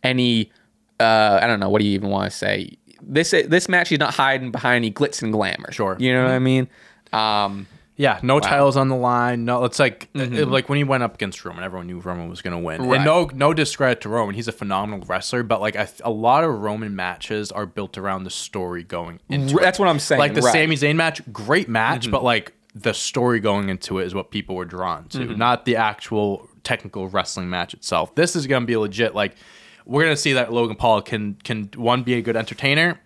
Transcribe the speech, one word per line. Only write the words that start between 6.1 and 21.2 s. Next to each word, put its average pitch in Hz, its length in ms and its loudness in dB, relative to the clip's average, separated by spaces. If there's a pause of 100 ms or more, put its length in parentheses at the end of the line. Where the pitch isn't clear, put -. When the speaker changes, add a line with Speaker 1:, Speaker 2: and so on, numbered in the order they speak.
Speaker 1:
know 127 100 4
what 127 80 4
I 131 60 2
Speaker 2:
Mm-hmm. 127 60 0
Speaker 1:
mean? 131 240 2 (460)
Um, 104 540 0 (300)
Speaker 2:
Yeah, 131 260 2
no 131 120 4
Speaker 1:
Wow. 156 60 4
Speaker 2:
titles 139 340 4
on 135 140 2
the 131 80 0
line. 123 480 0
No, 123 180 0
it's 120 160 -2
like, 127 340 0
Speaker 1:
Mm-hmm. 127 300 -4
Speaker 2:
uh, - 40 2
like, 131 200 0
when 139 100 0
he 147 60 2
went 135 200 0
up 110 120 -2
against - 300 -8
Roman, 87 180 -10
everyone 90 240 -10
knew 90 120 -10
Roman 87 300 -8
was 90 120 -14
gonna 87 180 -6
win. 82 300 -6
Speaker 1:
Right. 131 80 4
Speaker 2:
And 143 80 2
no, 165 280 4
no 139 200 2
discredit 139 480 0
to 107 80 -10
Roman, 107 260 -2
he's 113 140 -6
a - 20 -6
phenomenal 101 560 -4
wrestler. 117 360 -2
But, 110 180 0
like, 107 160 -2
I 104 80 0
th-, - 180 -18
a 120 80 -2
lot 120 320 4
of 139 180 0
Roman 107 320 -6
matches 95 600 -6
are 104 120 -6
built 95 320 -10
around 95 280 -4
the 90 40 -10
story 90 540 -8
going 85 460 -10
into 139 260 -2
Speaker 1:
R-, 143 60 6
Speaker 2:
it. - 20 6
Speaker 1:
that's 185 160 2
what 196 80 4
I'm 156 120 4
saying, 143 200 2
Speaker 2:
Like, 147 140 4
the 151 80 2
Speaker 1:
right. 123 100 6
Speaker 2:
Sami 160 240 4
Zayn 147 220 2
match, 165 240 0 (100)